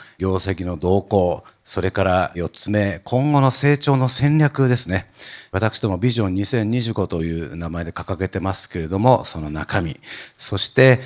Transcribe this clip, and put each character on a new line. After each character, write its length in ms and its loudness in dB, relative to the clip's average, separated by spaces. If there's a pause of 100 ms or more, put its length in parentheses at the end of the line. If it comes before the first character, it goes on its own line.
(180)
業 180 0
績 300 -2
の 100 -4
動 260 2
向、 440 0 (180)
そ 160 -6
れ 120 0
か 120 0
ら 320 2
四 140 -4
つ 200 -8
目、 360 0
今 260 0
後 80 4
の 120 4
成 260 2
長 180 2
の 140 2
戦 280 2
略 300 2
で 80 4
す 120 -4
ね。 220 -4 (420)
私 280 -2
ど 100 -2
も 80 -2
ビ 140 0
ジ 100 -2
ョ 60 0
ン 80 -2
二 100 -2
千 220 0
二 140 -2
十 100 -4
五 160 -2
と 160 -2
い 180 -4
う 140 -8
名 140 -8
前 160 -6
で 80 -10
掲 240 -8
げ 100 -2
て 140 -6
ま 120 -2
す 140 -6
け 120 -8
れ 100 -6
ど 100 -2
も、 240 4
そ 160 -10
の 100 -6
中 300 -4
身、 180 -6 (400)
そ 200 -6
し 100 2
て 380 6